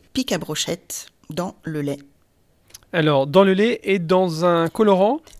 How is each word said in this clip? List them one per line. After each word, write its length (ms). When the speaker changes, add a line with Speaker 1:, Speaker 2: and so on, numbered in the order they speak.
Speaker 1:
pic 180
à 60
brochette 680
dans 320
le 180
lait. 160
Speaker 2:
Alors, 300
dans 180
le 100
lait 300
et 140
dans 480
un 220
colorant ? 520